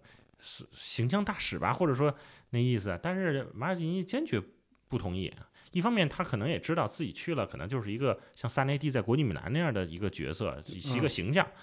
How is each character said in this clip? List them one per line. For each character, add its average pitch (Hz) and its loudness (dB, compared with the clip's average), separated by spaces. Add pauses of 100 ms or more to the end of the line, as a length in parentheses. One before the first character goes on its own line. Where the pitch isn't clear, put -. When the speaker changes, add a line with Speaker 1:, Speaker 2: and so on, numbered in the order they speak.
(400)
Speaker 1:
是 - -12
形 - -2
象 196 4
大 - -2
使 - -2
吧， 90 2
或 165 4
者 135 4
说 143 4 (360)
那 120 0
意 123 4
思。 98 -2
但 180 -2
是 156 0
马 123 -4
尔 185 0
蒂 170 -2
尼 180 0
坚 254 -2
决 - 0 (480)
不 127 0
同 95 -2
意。 92 -2 (380)
一 180 0
方 226 4
面 202 4
他 - -4
可 127 -2
能 104 0
也 151 0
知 160 -2
道 143 2
自 - -6
己 107 -2
去 - -6
了， 113 0
可 - -12
能 73 -6
就 123 -2
是 101 -4
一 107 -2
个 123 2 (160)
像 - -4
萨 135 2
内 139 2
蒂 143 0
在 123 2
国 113 4
际 156 4
米 110 2
兰 73 -4
那 139 2
样 165 2
的 98 2
一 82 -6
个 101 -2
角 76 -2
色， 82 -4
Speaker 2:
嗯。 123 -4
Speaker 1:
一 123 0
个 110 4
形 95 0
象。 180 4 (160)